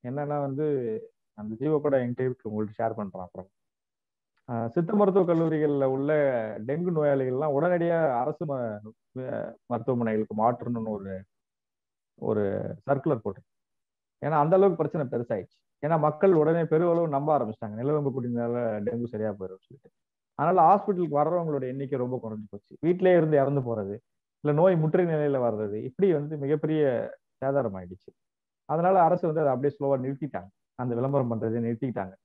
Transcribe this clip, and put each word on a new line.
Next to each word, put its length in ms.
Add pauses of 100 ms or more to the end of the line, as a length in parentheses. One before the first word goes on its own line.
என்னன்னா 360
வந்து, 260 (720)
அந்த 160
ஜி 140
ஓ 120
கூட 180
என்கிட்ட 220
இருக்கு, 300
உங்கள்ட்ட 260
share 180
பண்றேன் 280
அப்புறம். 260 (1000)
ஆஹ், 200
சித்த 240
மருத்துவக் 360
கல்லூரிகள்ல 560
உள்ள 280 (540)
டெங்கு 240
நோயாளிகள்லாம் 640
உடனடியா 680
அரசு 260
ம-, 320 (460)
அஹ், 280 (140)
மருத்துவமனைகளுக்கு 720
மாற்றணும்னு 500
ஒரு, 240 (1080)
ஒரு 220 (420)
circular 380
போட்டு, 180 (840)
ஏன்னா 160
அந்த 180
அளவுக்கு 200
பிரச்சனை 300
பெருசாயிடுச்சு. 520 (240)
ஏன்னா 160
மக்கள் 340
உடனே 300
பெருவளவு 460
நம்ப 300
ஆரம்பிச்சிட்டாங்க, 380
நிலவேம்பு 360
குடிநீரால 460 (240)
டெங்கு 220
சரியா 260
போயிடும்னு 360
சொல்லிட்டு. 240 (480)
அதனால 240
ஹாஸ்பிட்டலுக்கு 580
வர்றவங்களோட 420
எண்ணிக்கை 360
ரொம்ப 180
குறைஞ்சு 340
போச்சு. 300
வீட்டிலேயே 360
இருந்து 200
இறந்து 240
போறது, 340 (500)
இல்ல 80
நோய் 240
முற்றிய 320
நிலையில 320
வர்றது, 420
இப்படி 300
வந்து 240
மிகப்பெரிய 460 (560)
சேதாரம் 380
ஆயிடுச்சு. 340 (580)
அதனால 340
அரசு 240
வந்து 140
அதை 120
அப்படியே 220
ஸ்லோவா 260
நிறுத்திட்டாங்க, 500 (240)
அந்த 200
விளம்பரம் 380
பண்றதை 280
நிறுத்திட்டாங்க. 540 (100)